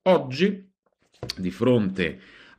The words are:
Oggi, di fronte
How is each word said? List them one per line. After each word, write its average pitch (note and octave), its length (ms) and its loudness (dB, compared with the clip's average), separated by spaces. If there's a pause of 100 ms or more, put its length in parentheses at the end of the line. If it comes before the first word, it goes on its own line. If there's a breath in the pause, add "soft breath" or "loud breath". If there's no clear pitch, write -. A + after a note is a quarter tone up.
Oggi, D#3 680 0 (640)
di F#2 140 -6
fronte F#2+ 720 0 (400 loud breath)